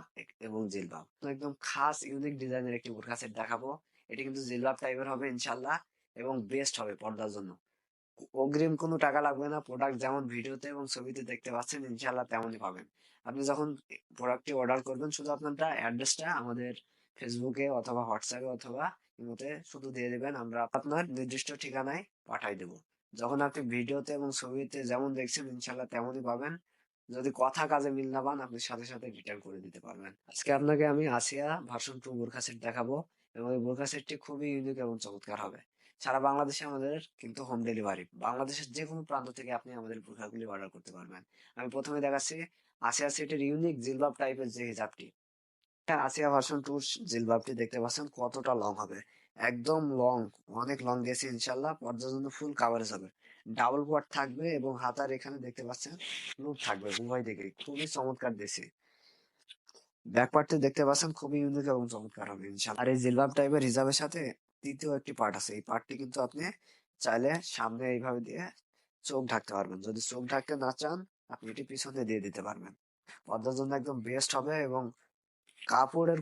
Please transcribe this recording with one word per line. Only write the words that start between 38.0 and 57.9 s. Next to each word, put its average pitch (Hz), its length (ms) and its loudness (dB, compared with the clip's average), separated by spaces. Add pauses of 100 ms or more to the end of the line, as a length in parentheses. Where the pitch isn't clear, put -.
বাংলাদেশের 135 420 -2 (100)
যে 156 120 -4
কোনো 160 200 -6
প্রান্ত 131 180 -2 (100)
থেকে 127 220 -8
আপনি 127 200 -12
আমাদের 113 260 -8
বোরকাগুলি 107 460 -10
অর্ডার 98 240 -8
করতে 87 220 -18
পারবেন। 90 240 -14 (360)
আমি 123 180 -6
প্রথমে 143 300 -2
দেখাচ্ছি 139 300 2 (460)
আসিয়া 139 340 4
সেটের 147 320 0
ইউনিক 156 280 2 (100)
জিলবাব 135 360 2
টাইপের 131 340 0
যে 120 160 -4
হিজাবটি, 107 360 -6 (760)
এটা 160 120 4 (120)
আসিয়া 147 260 2
ভার্সন 143 340 4
টু 139 60 0 (380)
জিলবাবটি 117 400 4 (100)
দেখতে 117 220 -2
পাচ্ছেন 131 220 -2 (120)
কতটা 123 360 0 (100)
লং 104 180 2
হবে, 98 180 -8 (500)
একদম 127 320 4 (200)
লং, 123 160 8 (440)
অনেক 131 260 0
লং 123 80 6 (100)
দিয়েছে 123 200 0 (100)
ইনশাল্লাহ। 131 360 0 (100)
পর্দার 120 320 -4
জন্য 135 140 -2 (100)
ফুল 147 140 -4 (100)
কাভারেজ 117 340 4
হবে, 95 140 -10 (480)
ডাবল 127 320 6
পার্ট 151 160 4 (120)
থাকবে 139 280 0 (140)
এবং 131 120 0 (120)
হাতার 131 340 0
এখানে 135 280 -10
দেখতে 123 220 -8
পাচ্ছেন 127 260 -8 (480)
লুপ 143 240 -2
থাকবে 101 220 0 (140)
উভয় 123 260 0
দিকে, 101 180 -4 (160)
খুবই 147 240 -4 (100)